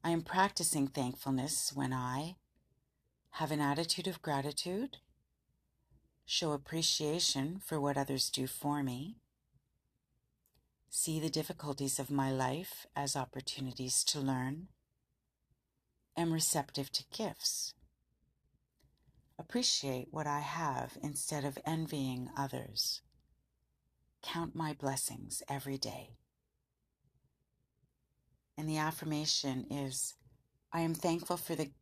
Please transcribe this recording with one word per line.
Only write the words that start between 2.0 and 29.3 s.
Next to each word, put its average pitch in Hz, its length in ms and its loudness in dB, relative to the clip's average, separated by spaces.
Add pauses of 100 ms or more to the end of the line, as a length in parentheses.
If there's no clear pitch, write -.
have 143 200 0
an 147 100 2
attitude 165 460 2
of 180 140 -4
gratitude, 156 760 -2 (1300)
show - 260 2
appreciation 156 1120 2
for 156 140 0
what 139 180 2
others 139 320 2
do 131 180 -2
for 147 360 -2
me, 135 340 -4 (1700)
see 160 300 0
the 156 100 0
difficulties 143 680 -2
of 135 120 -2
my 135 200 4
life 131 540 0 (100)
as 143 200 0
opportunities 131 920 -2
to - 140 2
learn, 135 480 0 (1500)
am 165 160 4
receptive 143 580 0
to - 120 0 (120)
gifts, - 580 -2 (1600)
appreciate 143 760 0
what 147 160 -2
I 143 120 2
have 139 640 -2
instead 143 440 -2
of 139 200 -2
envying 143 720 -2
others, 131 640 -2 (1200)
count 165 340 -4
my 156 180 0
blessings - 760 -4
every 135 280 -2
day. - 340 -6 (2500)
And 156 120 -2
the 156 80 2
affirmation 151 920 0